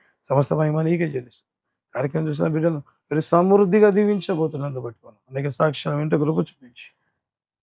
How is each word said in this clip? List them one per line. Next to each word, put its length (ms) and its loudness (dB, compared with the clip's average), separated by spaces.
సమస్త 240 0
మహిమ 280 0
నీకే 240 0
చెల్లిస్తాం. 420 -10
కార్యక్రమం 320 -4
చూసిన 200 -2
బిడ్డలను 340 0
మీరు 200 -2
సమృద్ధిగా 680 4
దీవించబోతున్నందుకు 960 -2
బట్టి 200 -14
మనం 140 -20
అనేక 200 -6
సాక్ష్యాలు 500 -2
వెంట 160 -2
కృప 240 0
చూపించి, 480 -8